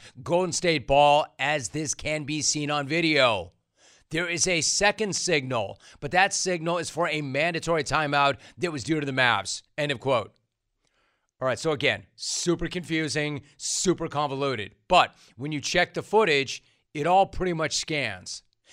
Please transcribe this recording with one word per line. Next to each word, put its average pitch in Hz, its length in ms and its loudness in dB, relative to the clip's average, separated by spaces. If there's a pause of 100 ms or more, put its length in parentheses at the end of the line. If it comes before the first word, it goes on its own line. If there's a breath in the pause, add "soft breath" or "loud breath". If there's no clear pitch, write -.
(220 loud breath)
Golden 170 300 0
State 156 340 0
ball, 147 400 6 (120)
as 139 320 -2
this 151 220 -4
can 151 320 -6
be 151 160 -4
seen 147 300 -2
on 147 180 -2
video. 135 640 2 (580 soft breath)
There 170 160 -2
is 170 200 -2
a 175 160 2
second 208 520 0
signal, 131 640 -2 (220 soft breath)
but 143 120 -10
that 190 200 2
signal 170 460 -2
is 165 100 -6
for 170 200 -2
a 151 120 -4
mandatory 156 640 -2
timeout 143 540 2 (180 loud breath)
that 175 160 -4
was 143 100 -8
due 151 180 -2
to 143 40 -4
the 139 80 -4
Mavs." 120 480 2 (160)
End 147 160 -2
of 117 80 -8
quote. 120 340 0 (1080)
All 131 40 0
right, 123 120 0
so 160 140 0
again, 117 340 0 (100)
super 170 520 -2
confusing, 151 760 -4 (160 soft breath)
super - 500 -2
convoluted. 135 680 -4 (120)
But 170 260 6 (220 soft breath)
when 143 160 -8
you 147 80 -6
check 175 320 -2
the 165 100 -6
footage, 160 600 2 (320)
it 147 120 -4
all 185 200 4
pretty 185 260 -4
much 160 240 -4
scans. 110 640 -6 (300 soft breath)